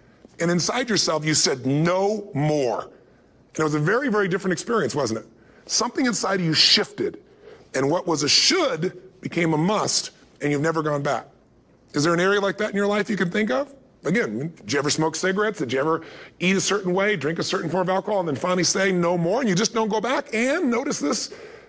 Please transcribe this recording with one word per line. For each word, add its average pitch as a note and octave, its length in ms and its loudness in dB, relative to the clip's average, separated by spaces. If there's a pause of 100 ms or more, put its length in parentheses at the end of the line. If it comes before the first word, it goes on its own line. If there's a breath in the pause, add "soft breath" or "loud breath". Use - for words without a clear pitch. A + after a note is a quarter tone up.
(380 loud breath)
And E3+ 140 2
inside G#3+ 360 0
yourself, E3 360 0
you D#3 100 2
said, C3+ 320 2
"No F#3 640 0
more." C#3 500 0
And - 760 -18
it D#3 60 2
was D3+ 100 0
a D3+ 60 0
very, A3+ 280 2
very G3+ 200 2
different F#3 240 -2
experience, G3 420 -2
wasn't A#2 240 -2
it? - 80 -14 (400 loud breath)
Something B3 400 0
inside G3 320 0
of F3 80 0
you D#3+ 80 2
shifted, - 640 2 (560 loud breath)
and C3+ 160 2
what F3+ 160 0
was D#3 160 0
a D3 60 2
should G3+ 640 2 (280)
became E3 320 0
a D3+ 60 2
must, E3+ 540 0 (280 loud breath)
and D3 120 0
you've C#3+ 100 0
never D#3+ 180 0
gone D3 220 -2
back. C#3 240 -2 (640)
Is D3 120 2
there E3+ 100 4
an E3+ 60 2
area G3 200 2
like G3 180 0
that G#3+ 120 -2
in G3 60 -4
your G3+ 100 2
life G3+ 240 0
you G#3+ 60 0
can F3+ 160 0
think G#3+ 180 0
of? C#4 240 -2 (300)
Again, D#3 560 -2
did G#2+ 120 -8
you C#3 60 2
ever C#3 120 2
smoke D#3 260 0
cigarettes? G3+ 420 0
Did B2+ 140 -4
you C3 80 2
ever D#3+ 220 0 (360 loud breath)
eat F#3 180 2
a F#3 40 2
certain F3+ 340 0
way, G3 220 2
drink E3 240 -2
a - 20 -2
certain F#3+ 260 -2
form F3 200 0
of F#3 60 2
alcohol, G3 260 0
and F3 80 -2
then C#3+ 80 -2
finally F3+ 260 0
say, F#3+ 300 2
"No F3 260 2
more," F3 220 2
and B3+ 80 2
you F3+ 80 2
just A3 180 0
don't A3 140 0
go G#3 120 0
back? C#4 320 -4
And C4 380 0
notice B3 300 -2
this, - 300 -2 (380 loud breath)